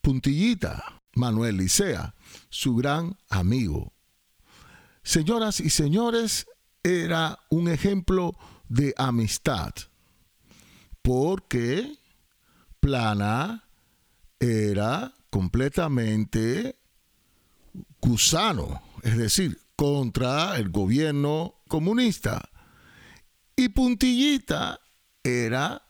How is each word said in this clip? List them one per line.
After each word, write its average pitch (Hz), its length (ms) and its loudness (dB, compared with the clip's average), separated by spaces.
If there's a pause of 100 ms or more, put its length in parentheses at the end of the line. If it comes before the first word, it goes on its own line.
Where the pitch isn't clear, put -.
Puntillita, 147 1000 0 (140)
Manuel 117 400 0
Licea, 92 600 0 (340)
su - 260 -2
gran 151 420 -2 (120)
amigo. 95 640 0 (1080)
Señoras 214 580 0
y 160 80 0
señores, 220 760 0 (360)
era 170 560 0 (100)
un 170 200 2
ejemplo 180 680 0 (300)
de 131 300 2
amistad, 120 760 0 (1300)
porque 147 960 -2 (800)
Plana 123 880 0 (720)
era 113 760 -2 (160)
completamente 120 1500 0 (1200)
gusano, 127 840 0 (220)
es 113 140 2
decir, 120 420 0 (160)
contra 143 840 0
el 104 120 -2
gobierno 143 840 0 (120)
comunista. 190 800 0 (1080)
Y 247 140 2
Puntillita 254 1080 2 (440)
era 123 680 -2